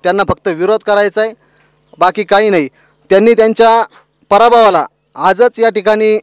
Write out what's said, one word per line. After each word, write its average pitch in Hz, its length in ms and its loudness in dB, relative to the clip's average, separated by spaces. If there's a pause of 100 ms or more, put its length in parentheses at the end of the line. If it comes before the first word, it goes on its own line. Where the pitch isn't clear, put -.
त्यांना 190 260 -2
फक्त - 180 -6
विरोध 185 380 -4
करायचा 208 360 -2
आहे, 220 120 -6 (640)
बाकी 180 260 -2
काही 202 260 0
नाही. 160 180 0 (420)
त्यांनी 214 240 2
त्यांच्या 226 500 2 (460)
पराभवाला 214 560 2 (300)
आजच 190 440 -2
या 226 100 2
ठिकाणी 214 540 -2